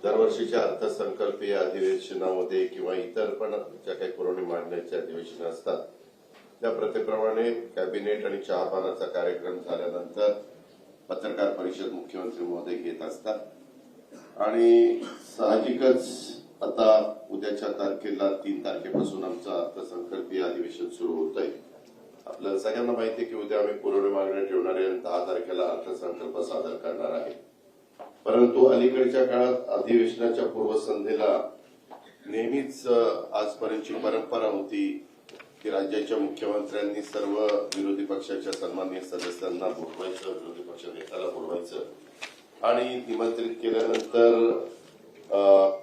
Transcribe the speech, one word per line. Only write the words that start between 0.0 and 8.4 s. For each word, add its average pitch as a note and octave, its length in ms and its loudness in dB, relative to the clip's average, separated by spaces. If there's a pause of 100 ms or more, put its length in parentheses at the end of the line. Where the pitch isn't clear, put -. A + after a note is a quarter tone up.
दरवर्षीच्या A2+ 580 2
अर्थसंकल्पीय G2+ 920 -2
अधिवेशनामध्ये F3+ 1120 0
किंवा F#2 280 -4
इतर G#2 360 -2
पण G#2+ 200 -4 (340)
ज्या F#2 100 -6
काही F#2 180 -6
पुरवणी F2+ 340 -2
मागण्यांचे E2+ 500 -6
अधिवेशन E2 480 -8
असतात, - 420 -4 (720)
त्याप्रमाणे A2+ 1040 0
कॅबिनेट G2+ 580 -2
आणि G2 180 -2